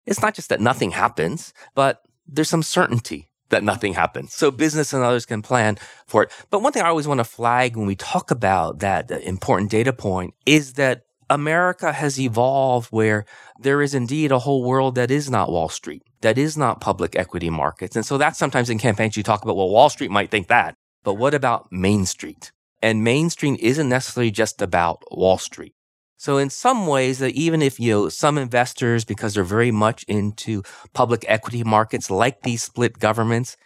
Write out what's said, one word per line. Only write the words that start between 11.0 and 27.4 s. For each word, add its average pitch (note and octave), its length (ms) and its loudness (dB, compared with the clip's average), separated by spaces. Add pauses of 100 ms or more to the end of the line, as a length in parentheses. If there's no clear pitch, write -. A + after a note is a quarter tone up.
America D#3+ 640 0
has C#3+ 280 -4
evolved B2+ 720 0
where A2 360 0 (340)
there C#3 220 2
is C#3+ 120 -2
indeed C3+ 380 -2
a C3 80 4
whole C3 240 0
world C3 320 0
that B2 160 0
is C#3+ 180 -2
not G2+ 220 0
Wall E2 160 0
Street, - 360 -12 (180)
that A2 160 2
is D3+ 180 0
not C3+ 240 0
public F#2 380 -2
equity E2+ 320 -4
markets. D#2 480 -4
And A2 80 -2
so C#3 120 -2
that's D3 200 0
sometimes C3 320 0
in A2 100 -2
campaigns A2 380 0
you G#2+ 60 -4
talk G#2+ 200 0
about, G2+ 140 -2
"Well, F#2+ 120 0
Wall B2 200 6
Street A2+ 220 -6
might G2+ 200 -2
think G#2 160 0
that, F#2+ 280 2 (280)
but G2+ 120 -2
what C3 180 0
about B2+ 380 -2
Main F#2 340 2
Street?" - 460 -10 (300)
And A2 220 2
Main C#3+ 260 2
Street C#3+ 300 -2
isn't C3+ 300 2
necessarily B2 420 0
just G#2+ 300 -2
about F2 500 0
Wall F#2 260 4
Street. - 360 -14 (420)
So C#3 220 -2
in C#3 120 0
some A#3+ 380 0
ways, C3 320 2
that C3 160 -2
even D#3+ 260 2